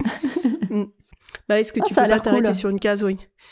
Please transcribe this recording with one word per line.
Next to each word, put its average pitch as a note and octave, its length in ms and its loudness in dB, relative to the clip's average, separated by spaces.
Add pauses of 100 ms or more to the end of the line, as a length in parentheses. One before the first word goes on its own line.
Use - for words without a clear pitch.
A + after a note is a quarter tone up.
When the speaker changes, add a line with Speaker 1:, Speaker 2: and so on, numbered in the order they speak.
Speaker 1:
<laughs> A3+ 60 -2 (640)
Speaker 2:
Mm. G#3 140 -2 (640)
Bah, G#3 100 2
est-ce A3 140 0
que A3+ 100 -2
Speaker 1:
Ah, - 60 2
Speaker 2:
tu G3+ 60 -4
Speaker 1:
ça A#3+ 80 4
a - 20 4
Speaker 2:
peux G#3+ 60 4
pas A3 60 4
Speaker 1:
l'air G#3+ 60 -2
Speaker 2:
t'arrêter A3+ 260 2
Speaker 1:
cool. G3+ 60 2
Speaker 2:
sur F#3+ 140 -2
une G3 120 -2
case, G#3 240 0
oui. F#3+ 120 0 (360)